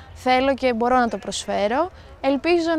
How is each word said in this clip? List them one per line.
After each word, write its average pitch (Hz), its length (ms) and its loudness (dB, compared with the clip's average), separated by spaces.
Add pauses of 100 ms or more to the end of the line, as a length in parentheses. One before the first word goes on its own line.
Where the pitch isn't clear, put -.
(140)
θέλω 262 400 2
και 254 200 0
μπορώ 240 240 2
να 240 120 2
το 214 80 -6
προσφέρω. 202 760 -2 (300)
Ελπίζω 320 580 0